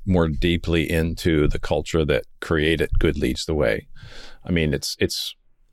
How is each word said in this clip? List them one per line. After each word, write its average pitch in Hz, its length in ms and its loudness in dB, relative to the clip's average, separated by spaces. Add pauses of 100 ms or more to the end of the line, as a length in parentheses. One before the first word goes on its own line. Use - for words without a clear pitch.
more 87 200 4
deeply 85 640 0
into 80 560 2
the - 120 2
culture 78 440 0
that 71 200 0 (180)
created 78 560 0
Good 76 180 2
Leads 64 300 -2
the 80 80 -2
Way. 65 340 0 (560)
I - 60 -8
mean, 80 240 0
it's, - 260 -6
it's, - 360 -4 (380)